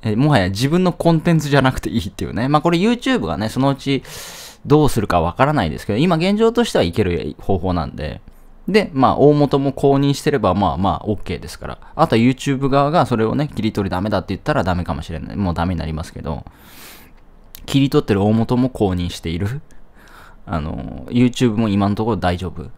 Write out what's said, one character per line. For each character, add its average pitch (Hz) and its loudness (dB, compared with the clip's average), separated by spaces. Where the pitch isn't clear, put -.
え、 107 -2
も 143 4
は 139 6
や 90 2
自 104 -2
分 175 2
の 190 2
コ - 2
ン 160 2
テ 175 2
ン 160 4
ツ 147 -2
じ 139 4
ゃ 135 6
な 131 4
く - -4
て - -6
い - 0
い - -4
っ - -8
て - -8
い 67 -6
う - -10
ね。 175 -2
ま 151 2
あ、 165 0
こ 170 2
れ 175 0
YouTube 240 0
が - -4
ね、 110 -4
そ - -4
の 135 2
う 139 0
ち 135 -4
ど 147 6
う - 4
す 113 2
る 98 -2
か 87 2
わ 85 -2
か 131 4
ら 147 0
な 120 2
い 78 -2
で 60 -8
す - -12
け 104 -2
ど、 104 0
今 170 2
現 185 2
状 226 4
と 240 2
し - -6
て - 2
は 120 4
い 87 0
け - 0
る 82 -4
方 98 0
法 92 -2
な 82 -2
ん 64 -10
で。 - -10
で、 196 2
ま 131 4
あ、 - 2
大 147 8
元 143 2
も 139 -2
公 139 4
認 139 2
し - -8
て 151 0
れ 143 0
ば、 101 2
ま 95 2
あ 95 -4
ま 90 0
あ、 - -6
OK 95 -4
で 78 -12
す - -16
か - -14
ら。 - -10
あ 160 2
と - 2
は 113 4
YouTube 131 0
側 139 2
が 139 4
そ 120 -2
れ 110 0
を 113 -2
ね、 147 -2
切 - -8
り 107 -2
取 101 -2
り - -4
ダ 92 -4
メ 104 -2
だ 101 0
っ - 0
て - -14
言 90 -4
っ - -10
た 151 -2
ら 123 0
ダ 90 0
メ 87 -2
か 82 -6
も 78 -8
し - -12
れ 78 -8
な - -12
い。 - -6
も 92 -2
う 82 -2
ダ 85 -2
メ 92 -2
に 82 -4
な 76 -6
り 78 -6
ま 78 -6
す - -12
け - -12
ど。 71 -8
切 139 2
り 135 4
取 147 2
っ - -8
て - 0
る 95 2
大 104 2
元 113 2
も 127 2
公 104 0
認 90 -2
し - -10
て 85 -6
い 82 -4
る。 113 -4
あ 85 -6
の、 - -10
YouTube 120 2
も 110 0
今 101 2
の 101 0
と 110 -4
こ 117 -2
ろ 107 0
大 90 0
丈 87 -8
夫。 69 -12